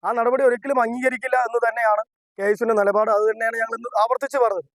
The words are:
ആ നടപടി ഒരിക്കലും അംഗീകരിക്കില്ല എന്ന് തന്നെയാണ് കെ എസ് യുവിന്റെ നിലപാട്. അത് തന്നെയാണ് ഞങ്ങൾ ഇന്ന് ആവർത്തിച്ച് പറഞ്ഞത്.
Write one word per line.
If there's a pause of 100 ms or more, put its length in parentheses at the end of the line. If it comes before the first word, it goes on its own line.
ആ
നടപടി
ഒരിക്കലും
അംഗീകരിക്കില്ല (120)
എന്ന്
തന്നെയാണ് (360)
കെ
എസ്
യുവിന്റെ
നിലപാട്.
അത്
തന്നെയാണ്
ഞങ്ങൾ
ഇന്ന് (120)
ആവർത്തിച്ച്
പറഞ്ഞത്.